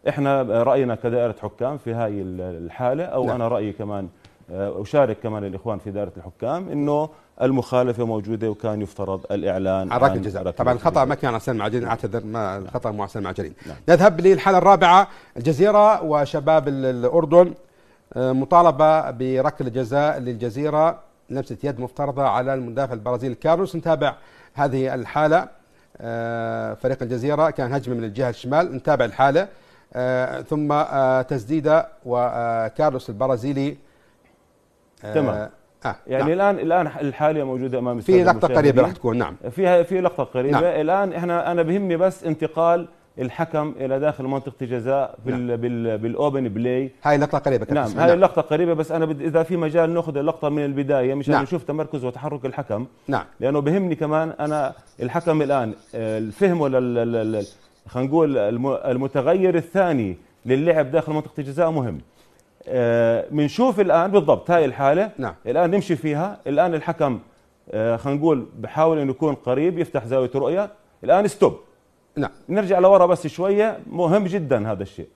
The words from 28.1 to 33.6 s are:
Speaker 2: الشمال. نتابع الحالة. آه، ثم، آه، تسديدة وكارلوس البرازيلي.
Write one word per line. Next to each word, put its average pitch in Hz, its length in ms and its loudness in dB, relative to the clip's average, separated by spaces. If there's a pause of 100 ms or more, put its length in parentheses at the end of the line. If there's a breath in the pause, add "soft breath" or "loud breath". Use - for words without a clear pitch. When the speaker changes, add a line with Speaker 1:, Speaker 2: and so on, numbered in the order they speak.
Speaker 2:
الشمال. 135 460 -2
نتابع 131 300 0
الحالة. 139 420 2 (460 soft breath)
آه، 127 480 -2
ثم، 151 300 -2
آه، 135 500 2
تسديدة 147 680 0 (180)
وكارلوس 120 1040 -2
البرازيلي. 131 680 -2 (1300 soft breath)